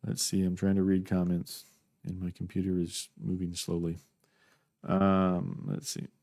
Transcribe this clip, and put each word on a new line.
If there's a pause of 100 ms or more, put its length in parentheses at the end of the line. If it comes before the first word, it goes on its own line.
Let's
see,
I'm
trying
to
read
comments, (400)
and
my
computer
is (120)
moving
slowly. (840)
Um,
let's
see. (160)